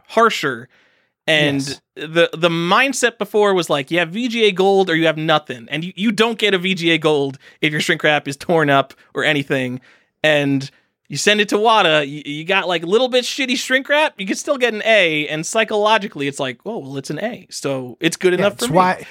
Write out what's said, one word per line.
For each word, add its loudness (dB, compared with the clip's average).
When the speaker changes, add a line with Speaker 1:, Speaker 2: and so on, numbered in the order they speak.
Speaker 1:
harsher. 0
And 2
Speaker 2:
Yes. -8
Speaker 1:
the, 2
the 0
mindset 0
before 2
was 0
like, -2
"You 0
have 0
V -4
G 0
A 4
gold 2
or 0
you 2
have 2
nothing." -2
And -6
you, -10
you 0
don't 0
get 2
a 2
V -2
G 0
A 4
gold 0
if 0
your -4
shrink -2
wrap 2
is -6
torn 0
up 2
or -2
anything. -2
And 2
you -8
send 2
it -6
to 2
wada, 4
you, -10
you -8
got, -2
like, -2
a -8
little 2
bit 0
shitty -4
shrink -2
wrap, 2
you -8
can -4
still -4
get 0
an -6
A, 2
and -6
psychologically 0
it's -6
like, -6
"Oh, -8
well, -12
it's -8
an -6
A, -8
so -8
it's -2
good 2
Speaker 2:
Yeah, 2
Speaker 1:
enough 0
for -4
Speaker 2:
it's -2
Speaker 1:
me." 0
Speaker 2:
why, 2